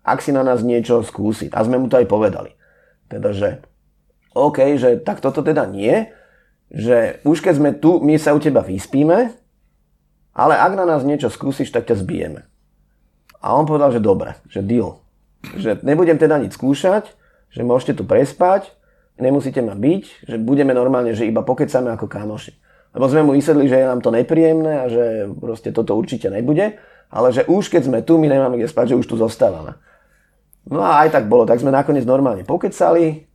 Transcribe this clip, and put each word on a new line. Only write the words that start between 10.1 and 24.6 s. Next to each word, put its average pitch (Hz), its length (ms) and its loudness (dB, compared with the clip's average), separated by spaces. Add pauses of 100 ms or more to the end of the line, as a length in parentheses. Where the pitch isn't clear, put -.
ale 147 200 2
ak 165 200 2
na 190 100 -2
nás 156 180 0
niečo 143 260 -2
skúsiš, 135 400 -6
tak 117 160 -4
ťa 117 120 -2
zbijeme. 87 480 -8 (920)
A 98 140 -4
on 143 120 2
povedal, 147 260 2
že 120 100 -2
dobre, 101 360 0 (100)
že - 140 -8
deal. 104 400 -2 (500)
Že 110 300 -4
nebudem 160 360 2
teda 156 200 4
nič 107 160 -4
skúšať, 185 560 -2 (400)
že - 140 -14
môžete 120 340 0
tu 98 80 -8
prespať, 175 640 2 (480)
nemusíte 135 440 -2
ma 110 120 -4
biť, 139 540 -4
že 117 100 -10
budeme 135 360 0
normálne, 123 400 0
že 110 120 -2
iba 110 160 -2
pokecáme 127 500 -2
ako 113 160 -8
kamoši. 107 460 -12 (380)
Lebo 123 160 -2
sme 147 160 2
mu 143 100 4
vysvetlili, 143 340 2
že 131 120 4
je 131 100 4
nám 123 120 -2
to 120 100 0
nepríjemné 156 640 2